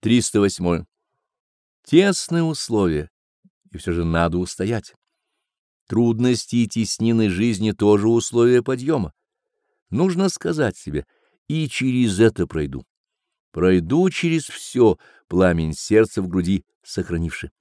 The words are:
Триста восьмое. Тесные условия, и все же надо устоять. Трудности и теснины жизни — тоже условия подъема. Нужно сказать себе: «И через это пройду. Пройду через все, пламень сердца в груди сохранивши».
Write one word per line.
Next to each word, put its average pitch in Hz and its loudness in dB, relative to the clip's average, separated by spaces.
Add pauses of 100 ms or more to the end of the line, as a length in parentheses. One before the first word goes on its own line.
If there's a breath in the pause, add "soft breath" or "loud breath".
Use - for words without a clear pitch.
Триста 113 2
восьмое. 87 0 (960)
Тесные 170 2
условия, 98 -2 (640)
и 87 -14
все 87 -6
же 85 -2
надо 82 0
устоять. 95 -6 (920)
Трудности 117 0
и 120 2
теснины 113 0
жизни — 104 -2
тоже 104 4
условия 120 2
подъема. 131 -4 (800)
Нужно 180 0
сказать 151 -4
себе: 71 -8 (440)
«И 156 -2
через 123 0
это 107 2
пройду. 69 -6 (680)
Пройду 92 2
через 165 -2
все, - 2 (300 soft breath)
пламень 85 2
сердца 107 0
в 92 -6
груди 90 -2 (200)
сохранивши». 85 -6